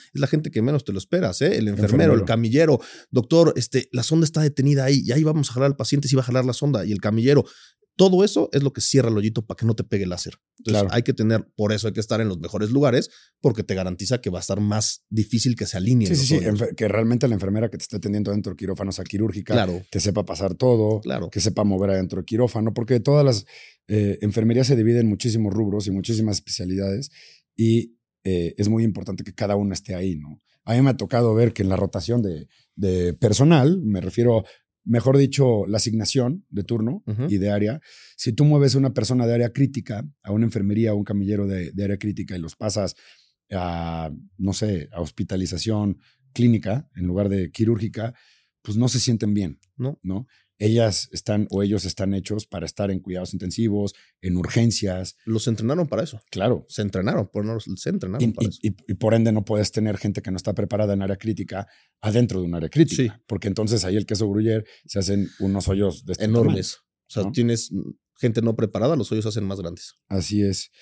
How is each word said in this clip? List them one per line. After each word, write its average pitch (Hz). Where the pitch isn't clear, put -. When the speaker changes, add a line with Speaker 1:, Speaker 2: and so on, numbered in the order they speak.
Speaker 1:
es 139
la 143
gente 165
que 110
menos 135
te -
lo 95
esperas, 160
¿eh? 147
El 110
enfermero, 101
Speaker 2:
Enfermero. 139
Speaker 1:
el 107
camillero. 117
"Doctor, 160
este, 123
la 123
sonda 160
está 156
detenida 139
ahí, 139
y 117
ahí 156
vamos 151
a 117
jalar 131
al 139
paciente, 139
sí 135
va 127
a -
jalar 123
la 127
sonda". 131
Y 104
el 101
camillero. 113
Todo 185
eso 214
es 139
lo 139
que 110
cierra 120
el 107
hoyito 110
para -
que 113
no 110
te 98
pegue 98
el 90
láser. -
Entonces, 110
Speaker 2:
Claro. 98
Speaker 1:
hay 120
que 123
tener, 110
por 104
eso 107
hay 95
que 110
estar 110
en 110
los 90
mejores 98
lugares, 135
porque 104
te -
garantiza 95
que 104
va 87
a 87
estar 98
más 104
difícil 113
que 101
se 98
alineen 107
Speaker 2:
Sí, 87
sí, 139
Speaker 1:
los 131
Speaker 2:
sí, 147
Speaker 1:
hoyos. 113
Speaker 2:
enfer-, 101
que 110
realmente 113
la 113
enfermera 101
que -
te -
esté -
atendiendo 101
dentro 101
del 78
quirófano, 95
o 95
sea, 92
quirúrgica, 101
Speaker 1:
Claro. 92
Speaker 2:
te 98
sepa 98
pasar 92
todo, 110
Speaker 1:
Claro. 117
Speaker 2:
que 104
sepa 107
mover 98
adentro 95
del 90
quirófano, 110
porque 117
todas 143
las, 110
eh, 101
enfermerías 113
se 139
dividen 117
en 113
muchísimos 107
rubros 104
y 98
muchísimas 107
especialidades, 98
y, 113
eh, 87
es 104
muy 113
importante 95
que 95
cada 101
una 101
esté 90
ahí, 90
¿no? 76
A 113
mí 127
me 135
ha 107
tocado 117
ver 113
que 101
en 95
la 95
rotación 98
de, 90
de 90
personal, 143
me 104
refiero, 113
mejor 117
dicho, 127
la 104
asignación 120
de 98
turno 117
Speaker 1:
Ujú. 110
Speaker 2:
y 101
de 101
área, 104
si -
tú 143
mueves 143
a 135
una 135
persona 120
de 117
área 117
crítica 131
a 101
una 113
enfermería 107
o 104
un 104
camillero 101
de, 92
de 98
área 98
crítica 95
y -
los 80
pasas 101
a, 85
no 98
sé, 95
a 85
hospitalización 95
clínica 117
en 90
lugar 98
de 95
quirúrgica, 113
pues 107
no 123
se 123
sienten 110
bien, 95
Speaker 1:
No. 127
Speaker 2:
¿no? 95
Ellas 110
están 104
o 98
ellos 101
están 98
hechos 101
para 85
estar 101
en 95
cuidados 90
intensivos, 101
en 90
urgencias. 95
Speaker 1:
Los 110
entrenaron 123
para 110
eso. -
Speaker 2:
Claro. 101
Speaker 1:
Se -
entrenaron, 104
por 104
no, 113
se -
entrenaron 113
Speaker 2:
Y, 110
Speaker 1:
para -
Speaker 2:
y, -
Speaker 1:
eso. -
Speaker 2:
y, 104
y 95
por 110
ende 113
no 107
puedes 104
tener 107
gente 101
que 95
no 92
está 98
preparada 101
en 98
área 98
crítica 101
adentro 107
de 87
un 85
área 80
crítica. -
Speaker 1:
Sí. -
Speaker 2:
Porque 104
entonces 104
ahí 95
el 104
queso 107
Gruyère 110
se -
hacen 98
unos 95
hoyos 95
de 87
este 101
Speaker 1:
Enormes. 113
Speaker 2:
tamaño, -
Speaker 1:
O -
sea, 104
Speaker 2:
¿no? 101
Speaker 1:
tienes 117
gente 117
no 113
preparada, 113
los 117
hoyos 110
se 110
hacen 104
más 98
grandes. -
Speaker 2:
Así 98
es. 98